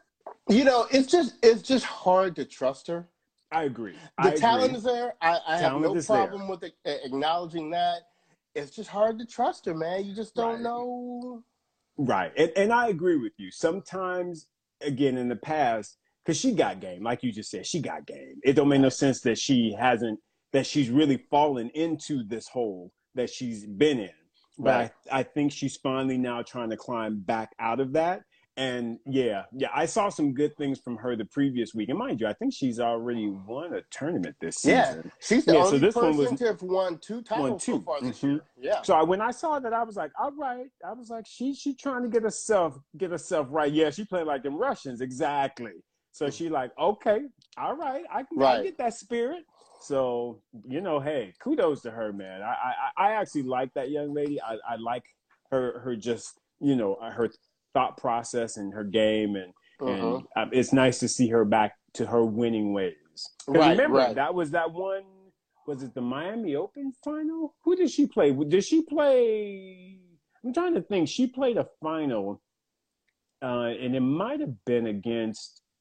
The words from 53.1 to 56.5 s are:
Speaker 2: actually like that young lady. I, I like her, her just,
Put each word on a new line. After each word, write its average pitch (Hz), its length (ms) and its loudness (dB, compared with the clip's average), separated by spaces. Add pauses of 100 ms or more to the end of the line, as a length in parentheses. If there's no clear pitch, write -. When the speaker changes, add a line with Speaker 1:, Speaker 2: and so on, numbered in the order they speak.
Speaker 2:
actually 170 300 -2
like 127 320 -2
that 135 140 -4
young 147 240 -4
lady. 147 280 -4
I, 113 140 -8 (120)
I 117 80 -6
like 117 300 -6 (440)
her, 127 300 -2
her 123 160 -6
just, 110 420 -6 (220)